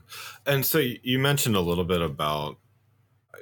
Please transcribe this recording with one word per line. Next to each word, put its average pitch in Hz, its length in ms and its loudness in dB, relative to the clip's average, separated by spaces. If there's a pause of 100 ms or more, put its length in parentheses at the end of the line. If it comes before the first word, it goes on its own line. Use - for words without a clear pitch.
(440)
And 139 220 2
so 160 140 2
y-, 123 220 -2
you 127 180 0
mentioned 139 340 2
a 95 60 4
little 87 240 0
bit 87 180 0
about, 76 560 -4 (840)